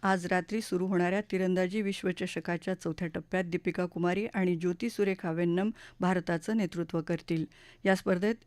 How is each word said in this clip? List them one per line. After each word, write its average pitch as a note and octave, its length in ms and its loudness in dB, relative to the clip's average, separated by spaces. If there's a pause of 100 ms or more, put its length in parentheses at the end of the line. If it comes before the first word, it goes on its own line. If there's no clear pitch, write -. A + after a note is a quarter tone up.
आज F#3+ 220 2
रात्री F#3 360 0
सुरू F#3 260 0
होणाऱ्या F#3 340 2
तिरंदाजी F#3 600 0
विश्वचषकाच्या F#3 920 -2
चौथ्या F3 340 -4
टप्प्यात F3 360 -2
दीपिका F3 420 -2
कुमारी F3 400 0
आणि F#3 300 2
ज्योती F3 340 -2
सुरेखा F#3+ 420 0
वेन्नम F3 380 2 (300)
भारताचं F3+ 580 0
नेतृत्व E3+ 440 -2
करतील. E3 440 -2 (400)
या F#3+ 100 6
स्पर्धेत G3+ 400 2 (120)